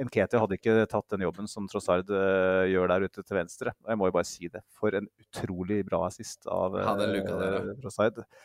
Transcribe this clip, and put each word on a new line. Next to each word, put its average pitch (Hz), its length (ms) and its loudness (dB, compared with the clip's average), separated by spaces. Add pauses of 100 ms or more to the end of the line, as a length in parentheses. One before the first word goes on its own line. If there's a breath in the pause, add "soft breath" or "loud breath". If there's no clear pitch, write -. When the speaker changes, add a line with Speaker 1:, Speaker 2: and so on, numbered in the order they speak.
Speaker 1:
Nketiah 113 400 2
hadde 98 140 0
ikke 110 280 4
tatt 107 240 -2
den 95 140 -2
jobben 90 260 -4
som 101 160 -8
Trossard, 95 440 0
eh, 95 600 4
gjør 92 220 4
der 95 160 2
ute - 160 -10
til 101 140 -4
venstre. 85 340 -4 (100)
Og - 80 -8
jeg 110 80 0
må 98 80 2
jo 90 80 2
bare 87 140 2
si - 200 -10
det. 92 220 -12
For 107 240 -2
en 104 140 -4 (100)
utrolig 92 680 -4
bra 90 200 0
assist - 400 -12
av, 92 320 -2
Speaker 2:
Ja, 98 160 0
den 104 220 0
luka 95 220 -4
der, 95 160 -2
ja. 98 180 -4
Speaker 1:
eh, 135 80 -12
Trossard. 107 420 0 (220 soft breath)